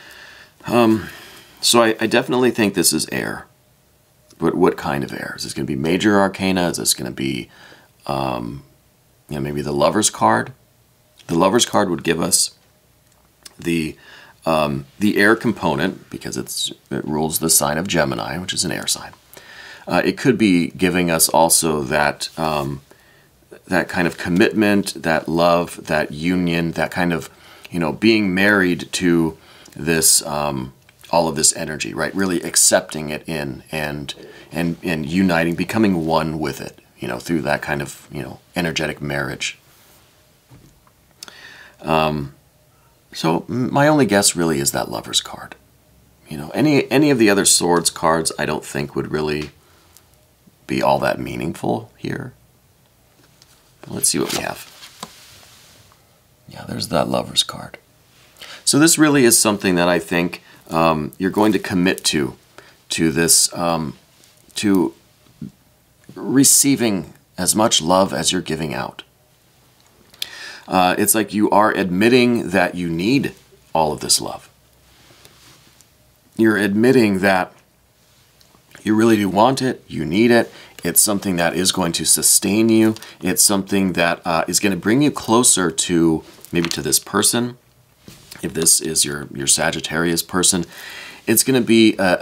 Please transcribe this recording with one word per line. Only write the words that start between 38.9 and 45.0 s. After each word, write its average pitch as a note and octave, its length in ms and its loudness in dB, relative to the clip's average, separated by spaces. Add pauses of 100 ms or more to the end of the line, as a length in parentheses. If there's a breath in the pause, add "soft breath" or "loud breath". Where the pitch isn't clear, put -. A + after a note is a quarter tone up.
marriage. C#2+ 580 -6 (2250 loud breath)
Um, D#2 540 -2 (800)
so E3 360 -2
m-, A#2+ 240 -4
my C#3+ 160 4
only D3 180 4
guess G2+ 300 2
really E2 240 0
is C#2 100 -2
that B1 200 -4
Lover's A1+ 320 -4